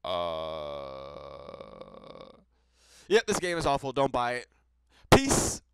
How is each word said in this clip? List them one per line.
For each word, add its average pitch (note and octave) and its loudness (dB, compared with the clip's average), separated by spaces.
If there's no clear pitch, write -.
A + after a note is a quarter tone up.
uh, D2 -6
yep, G#3 6
this G3+ 2
game F3 0
is D3+ -2
awful. C#3 2
Don't C#3 4
buy B2 2
it. A#2+ -6
Peace. - 2